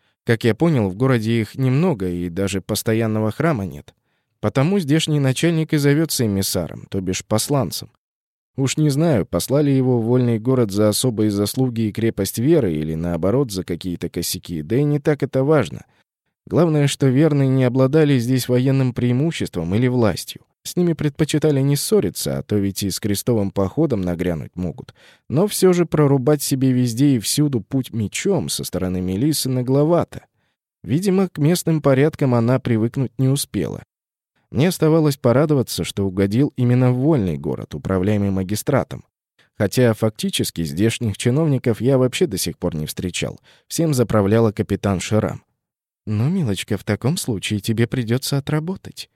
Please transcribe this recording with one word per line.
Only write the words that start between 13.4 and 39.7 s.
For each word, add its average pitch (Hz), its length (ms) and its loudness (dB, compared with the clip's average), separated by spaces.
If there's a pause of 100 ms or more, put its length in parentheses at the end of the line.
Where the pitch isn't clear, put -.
за 92 120 -6
какие-то 87 460 -6
косяки, 87 500 -6
да 78 160 -2
и 143 60 2
не 147 160 0
так 147 240 -2
это 135 220 -2
важно. 135 420 0 (600)
Главное, 147 420 2
что - 180 0
верные 139 420 4
не 131 160 2
обладали 131 540 4
здесь 123 320 0
военным 131 420 2
преимуществом 123 840 -2
или 127 100 2
властью. 120 560 0 (260)
С - 80 -8
ними 175 160 2
предпочитали 151 680 0
не 139 160 2
ссориться, 87 600 -2
а 69 40 -6
то - 140 -2
ведь 98 260 -2
и 98 80 -2
с - 100 -8
крестовым 101 520 -2
походом 104 500 0
нагрянуть 87 520 -4
могут. 87 400 -8 (340)
Но 156 180 2
всё 185 260 2
же 175 140 2
прорубать 143 560 2
себе 131 300 0
везде 123 440 2
и - 40 0
всюду 143 420 0
путь 131 300 -4
мечом 113 560 -2
со 69 160 -6
стороны 92 360 -4
Мелиссы 107 480 -2
нагловато. 131 800 0 (560)
Видимо, 185 460 0
к - 100 -10
местным 160 420 2
порядкам 139 540 2
она 120 240 2
привыкнуть 120 600 -2
не 131 100 2
успела. 82 540 -4 (680)
Мне - 180 2
оставалось 156 480 2
порадоваться, 131 680 2
что 98 220 -4
угодил 98 500 0
именно 123 360 4
в 123 40 0
Вольный 127 420 0
город, 69 360 -6
управляемый 98 560 0
магистратом. 95 760 -2 (520)
Хотя 113 360 2